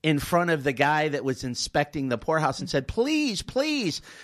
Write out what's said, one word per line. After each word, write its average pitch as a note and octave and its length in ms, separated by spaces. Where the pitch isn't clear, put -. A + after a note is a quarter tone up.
in D#3 140
front F3 320
of D3 140
the C#3 80
guy D3+ 360
that C#3 160
was C3 200
inspecting C3+ 640
the A#2+ 100
poorhouse D#3 420
and - 100
said, C#3 160
"Please, C#4 560
please C4+ 580